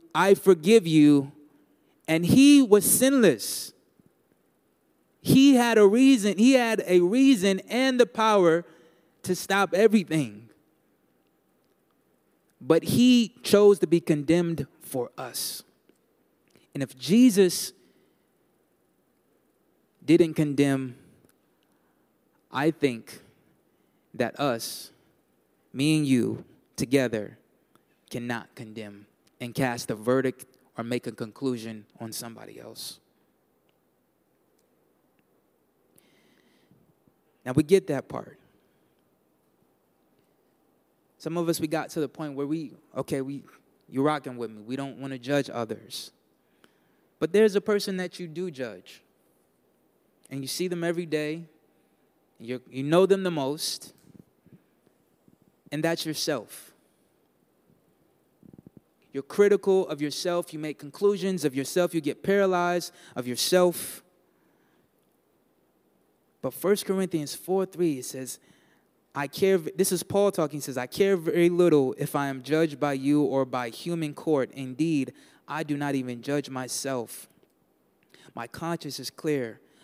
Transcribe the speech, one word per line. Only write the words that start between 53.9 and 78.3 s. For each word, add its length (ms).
And 120
that's 220
yourself. 680
You're 100
critical 640
of 140
yourself. 500
You 60
make 200
conclusions 680
of 100
yourself. 400
You 60
get 220
paralyzed 680
of 120
yourself. 760
But 100
First 320
Corinthians 500
four 300
three, 340
it 60
says, 340
"I 100
care 320
v-," 160
this 160
is 140
Paul 260
talking, 280
he 40
says, 160
"I 80
care 300
very 320
little 500
if 160
I 140
am 140
judged 360
by 140
you 300
or 220
by 260
human 440
court. 380
Indeed, 600
I 160
do 120
not 200
even 260
judge 280
myself. 760